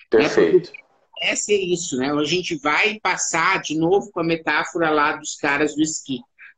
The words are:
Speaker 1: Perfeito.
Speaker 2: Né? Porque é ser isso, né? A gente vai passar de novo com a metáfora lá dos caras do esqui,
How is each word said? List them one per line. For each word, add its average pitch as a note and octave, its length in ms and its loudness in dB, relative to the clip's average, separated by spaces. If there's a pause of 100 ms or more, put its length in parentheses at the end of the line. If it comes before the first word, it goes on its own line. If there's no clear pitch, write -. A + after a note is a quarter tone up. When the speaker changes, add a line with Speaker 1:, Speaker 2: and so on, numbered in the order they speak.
Speaker 1:
Perfeito. A2 440 4
Speaker 2:
Né? F3+ 80 8
Porque - 180 -10 (420)
é F#3+ 140 -2
ser G#3 240 0
isso, F3 380 -4
né? C3+ 140 -2
A D3 120 0
gente E3+ 320 -2
vai F3+ 440 0
passar F3 640 -2
de D#3 160 -6
novo F3 340 2
com F3+ 80 -6
a E3 40 -2
metáfora E3 640 0
lá D3+ 260 2
dos - 200 -12
caras C#3+ 400 -2
do D3 80 0
esqui, C3+ 360 -4 (380)